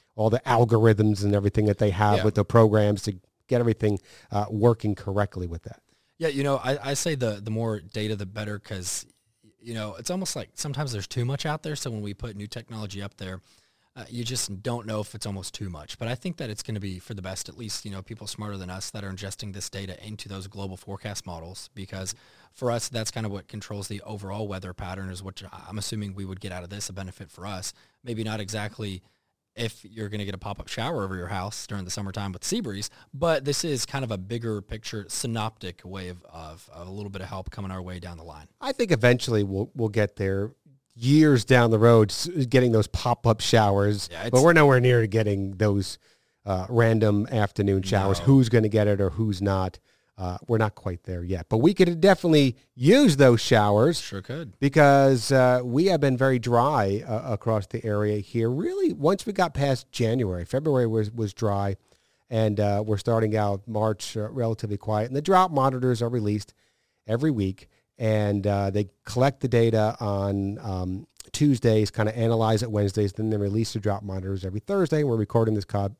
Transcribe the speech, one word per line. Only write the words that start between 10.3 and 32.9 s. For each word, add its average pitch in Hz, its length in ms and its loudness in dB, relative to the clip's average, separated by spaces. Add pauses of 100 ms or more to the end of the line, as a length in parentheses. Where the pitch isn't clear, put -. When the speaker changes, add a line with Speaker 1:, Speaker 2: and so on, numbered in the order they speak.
Speaker 2:
like 120 180 -12
sometimes 143 380 -6
there's 101 160 -8
too 120 180 -4
much 139 200 -6
out 151 180 -6
there. 151 120 -6
So 139 140 -8
when 110 120 -8
we 101 120 -8
put 110 220 -12
new 104 120 -12
technology 107 540 -12
up 98 160 -14
there, 92 240 -12 (540)
uh, 120 120 -16
you 120 160 -10
just 107 400 -8
don't 120 220 -6
know 107 160 -6
if - 120 -12
it's 107 120 -12
almost 98 280 -8
too 101 160 -10
much. 78 280 -14
But 113 100 -8
I 120 80 -4
think 175 220 -10
that 135 120 -8
it's 104 140 -10
gonna 107 160 -8
be 92 200 -10
for - 140 -16
the 101 80 -12
best, 95 280 -10
at - 80 -20
least, 113 260 -10
you 104 80 -12
know, 95 100 -12
people 110 260 -16
smarter 104 280 -10
than 92 140 -10
us 92 220 -10
that 104 120 -12
are 95 80 -10
ingesting 98 400 -12
this 95 180 -12
data 95 360 -12
into 110 240 -14
those 98 180 -12
global 98 300 -12
forecast - 480 -12
models, 87 480 -14
because 95 420 -12 (380)
for 123 180 -4
us, 117 160 -4
that's 110 240 -6
kind 113 140 -8
of 101 60 -6
what 95 180 -12
controls 101 400 -10
the 101 120 -10
overall 101 460 -10
weather 95 260 -10
pattern, 92 360 -10
is 92 120 -12
what 95 200 -14 (100)
I'm - 260 -14
assuming 104 360 -8
we 98 100 -10
would 95 160 -12
get 95 140 -10
out 90 100 -12
of 87 60 -16
this, 101 180 -10
a 98 60 -12
benefit 95 360 -14
for 90 160 -18
us. 95 280 -10 (280)
Maybe 113 220 -8
not 107 160 -6
exactly 104 640 -8 (540)
if 117 280 -8
you're 107 240 -12
gonna 104 160 -8
get 98 120 -8
a - 20 -14
pop-up - 320 -12
shower 117 340 -4
over 95 140 -6
your 87 100 -8
house 101 400 -8
during 101 160 -8
the 90 80 -10
summertime 98 400 -8
with - 140 -12
sea 233 160 -4
breeze, 107 280 -8 (240)